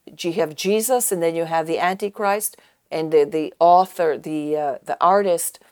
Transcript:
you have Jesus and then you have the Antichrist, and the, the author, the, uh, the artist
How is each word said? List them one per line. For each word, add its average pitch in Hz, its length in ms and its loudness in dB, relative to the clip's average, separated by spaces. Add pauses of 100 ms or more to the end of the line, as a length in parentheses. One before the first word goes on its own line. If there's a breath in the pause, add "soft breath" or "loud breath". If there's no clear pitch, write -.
(180)
you 170 160 -4
have 156 220 -2
Jesus 220 560 0
and 175 100 -2
then 165 120 0
you 165 100 -2
have 160 220 -2
the 165 120 -2
Antichrist, 202 800 -4 (340 soft breath)
and 160 220 -4
the, 151 120 6
the 151 360 -4
author, 175 560 4
the, 151 400 -6
uh, 147 260 -4
the - 200 -8
artist 185 560 2 (140 soft breath)